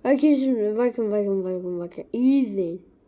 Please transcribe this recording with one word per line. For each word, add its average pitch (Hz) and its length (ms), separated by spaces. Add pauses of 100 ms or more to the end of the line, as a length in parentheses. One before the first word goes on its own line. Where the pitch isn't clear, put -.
Bakın 285 300
şimdi, 226 440
bakın, 233 340
bakın, 196 320
bakın, 180 360
bakın. 175 320
İyi 262 340
izleyin. 180 400 (220)